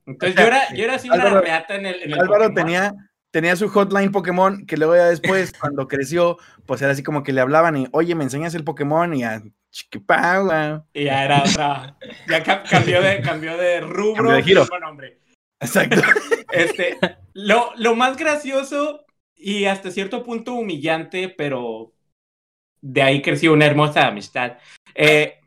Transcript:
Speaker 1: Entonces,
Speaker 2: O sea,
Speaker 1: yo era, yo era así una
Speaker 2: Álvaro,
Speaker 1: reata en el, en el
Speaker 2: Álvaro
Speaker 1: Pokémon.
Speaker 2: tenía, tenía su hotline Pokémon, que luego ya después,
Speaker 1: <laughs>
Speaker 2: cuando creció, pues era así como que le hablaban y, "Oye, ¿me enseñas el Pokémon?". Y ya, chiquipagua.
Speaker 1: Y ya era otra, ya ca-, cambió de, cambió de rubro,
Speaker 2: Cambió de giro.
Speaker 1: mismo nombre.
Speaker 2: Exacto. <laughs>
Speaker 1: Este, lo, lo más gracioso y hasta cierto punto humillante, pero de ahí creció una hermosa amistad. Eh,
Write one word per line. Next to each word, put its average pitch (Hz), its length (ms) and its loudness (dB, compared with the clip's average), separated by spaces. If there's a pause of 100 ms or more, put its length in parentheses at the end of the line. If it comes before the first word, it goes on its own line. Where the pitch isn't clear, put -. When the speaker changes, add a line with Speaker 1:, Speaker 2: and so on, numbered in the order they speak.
Speaker 1:
Entonces, 180 300 -4
Speaker 2:
O - 20 2
sea, 180 40 8
Speaker 1:
yo 214 60 8
era, 254 280 2
yo 202 80 -4
era 254 100 -2
así 254 140 -8
una - 140 2
Speaker 2:
Álvaro, 196 180 4
Speaker 1:
reata 165 340 -2
en 196 120 -8
el, 180 160 -8
en 151 100 -8
el 160 80 0
Speaker 2:
Álvaro 208 240 4
Speaker 1:
Pokémon. 214 100 0
Speaker 2:
tenía, 185 400 -2 (380)
tenía 170 240 0
su 202 120 -2
hotline 196 440 2
Pokémon, 190 540 0
que 160 100 -6
luego 156 180 2
ya 175 120 6
después, 175 460 0
Speaker 1:
<laughs> - 80 -20
Speaker 2:
cuando 139 280 -6
creció, 170 500 -2 (260)
pues 127 180 -6
era 139 100 2
así 139 100 -4
como 147 220 -4
que 143 80 -4
le 131 80 2
hablaban 156 360 4
y, 131 160 -2
"Oye, 170 220 0
¿me 160 100 -2
enseñas 147 300 -6
el 165 100 -6
Pokémon?". 156 500 -2
Y 131 60 -2
ya, 110 220 -6 (580)
chiquipagua. 156 920 0
Speaker 1:
Y 143 120 -6
ya 139 200 0
era 143 180 2
otra, 143 540 -2 (320)
ya 165 140 0
ca-, 196 220 -2
cambió 180 380 2
de, 196 180 2
cambió 160 360 -6
de 175 240 0
rubro, 190 360 -2
Speaker 2:
Cambió 226 200 4
de 135 60 4
giro. 175 200 6
Speaker 1:
mismo 175 160 -4
nombre. 147 400 -16 (420)
Speaker 2:
Exacto. 175 400 0
<laughs> - 520 0
Speaker 1:
Este, 170 460 -2 (360)
lo, 214 420 0
lo 233 200 0
más 254 200 0
gracioso 294 880 -4 (300)
y 202 320 -4
hasta 190 240 -4
cierto 190 320 -6
punto 240 320 -8
humillante, 165 720 -6
pero 120 640 -8 (880)
de 139 220 -2
ahí 139 180 4
creció 156 320 2
una 151 140 8
hermosa 147 400 4
amistad. 120 520 -6 (360)
Eh, 151 520 2